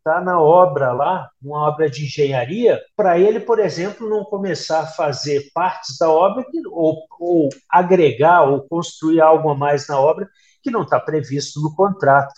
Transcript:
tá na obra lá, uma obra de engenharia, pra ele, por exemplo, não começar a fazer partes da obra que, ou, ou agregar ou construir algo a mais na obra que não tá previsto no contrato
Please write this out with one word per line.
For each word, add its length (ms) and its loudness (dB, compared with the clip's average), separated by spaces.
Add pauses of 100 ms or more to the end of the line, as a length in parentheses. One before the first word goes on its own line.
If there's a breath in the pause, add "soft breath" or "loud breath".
tá 160 0
na 180 0
obra 540 4
lá, 380 -4 (120)
uma 240 -6
obra 220 -2
de 160 -8
engenharia, 760 0 (160)
pra 240 2
ele, 220 2
por 180 -2
exemplo, 480 -4
não 160 -4
começar 580 -4
a 60 -6
fazer 680 -4
partes 420 -6
da 140 0
obra 340 2
que, 240 -10
ou, 300 -2 (200)
ou 300 0 (220)
agregar 720 4
ou 260 2
construir 540 0
algo 260 4
a 80 -2
mais 320 -2
na 100 -2
obra 300 0 (340)
que 80 -6
não 140 -2
tá 160 0
previsto 600 -6
no 120 -4
contrato 640 0